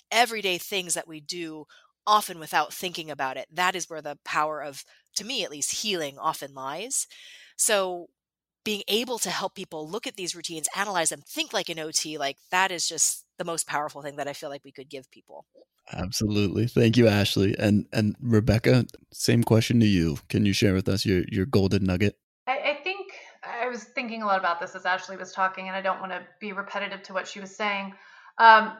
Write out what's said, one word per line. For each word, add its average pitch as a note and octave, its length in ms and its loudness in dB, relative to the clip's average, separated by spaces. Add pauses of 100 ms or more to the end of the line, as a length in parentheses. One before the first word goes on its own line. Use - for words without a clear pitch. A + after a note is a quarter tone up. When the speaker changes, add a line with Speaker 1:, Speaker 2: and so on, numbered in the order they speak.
(100)
Speaker 1:
everyday G#3+ 480 2
things F3 360 -4
that E3+ 140 -6
we D#3 120 -14
do D#3 440 -10 (420)
often G3+ 320 2
without D#3 340 0
thinking E3+ 380 -8
about C3+ 260 -4
it, C3 160 -12
that F3+ 220 2
is E3+ 140 -6
where D#3 140 -10
the D3 220 -10
power D#3 360 -2
of, C#3 240 -12 (320)
to F#3+ 80 -8
me A#3 200 -6
at - 60 -8
least, C#3+ 320 -6
healing D#3+ 360 -4
often C#3 360 -6
lies. D3+ 520 -6 (500)
So F#3 520 0 (560)
being G#3 240 -4
able A#3 300 0
to - 120 -2
help F3+ 240 -6
people E3 340 -12
look G3 180 -8
at F3 100 -12
these F3 180 -6
routines, D#3+ 400 -6
analyze F#3 360 0
them, D3 160 -8
think D#4 260 -8
like F#3+ 160 -2
an E3 100 -8
O D#3 120 -8
T, D#3 280 -4
like, C#3 180 -4 (140)
that F#3+ 200 2
is E3+ 180 -4
just - 380 -2 (100)
the F3+ 80 -6
most E3 220 -4
powerful D3 340 -4
thing C#3+ 160 -12
that C#3+ 120 -6
I C#3+ 40 -8
feel D3+ 160 -12
like C#3 160 -14
we C#3 80 -20
could C#3 160 -18
give C#3 220 -14
people. - 340 -20 (480)
Speaker 2:
Absolutely. G#2 720 0
Thank A#2+ 300 4
you, A2+ 120 8
Ashley. G2+ 500 4
And, G#2 340 4
and G#2+ 280 2
Rebecca, A#2 680 4 (260)
same A#2+ 300 2
question A#2 380 6
to A2 60 6
you. E2 300 4 (120)
Can G#2+ 180 2
you G2 80 4
share G#2 180 4
with F#2 160 0
us G2 160 0
your, F#2 260 2
your F#2+ 140 0
golden G2 400 2
nugget? F#2+ 320 2 (300)
Speaker 3:
I, C4+ 120 -2 (120)
I D4 120 2
think F#4+ 260 -8 (340)
I A#3+ 260 -6
was A#3 160 -10
thinking A3+ 380 -8
a G#3+ 40 -4
lot G3 120 2
about F3 220 -2
this F#3 160 -10
as F#3 100 -8
Ashley F#3 300 -4
was F#3 160 -12
talking, F#3+ 340 -4
and F#3+ 100 -8
I F#3+ 60 -6
don't F#3 180 -2
wanna F#3 220 -10 (180)
be G#3 120 -10
repetitive G3 500 -8
to - 100 -18
what F#3 140 -4
she - 140 -14
was F#3+ 140 -16
saying. G3+ 320 -4 (520)
Um, A3 420 10